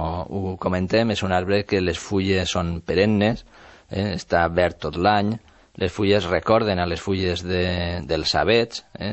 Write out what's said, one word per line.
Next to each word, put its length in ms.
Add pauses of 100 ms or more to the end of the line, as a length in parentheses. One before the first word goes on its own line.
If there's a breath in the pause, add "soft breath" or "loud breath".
(240)
ho 360
comentem, 520
és 140
un 100
arbre 320
que 160
les 160
fulles 560
són 240
perennes, 640 (460 soft breath)
eh, 240
està 340
verd 400
tot 80
l'any, 400 (420 soft breath)
les 140
fulles 400
recorden 480
a 80
les 160
fulles 400
de, 640
dels 320
avets, 460 (100)
eh, 160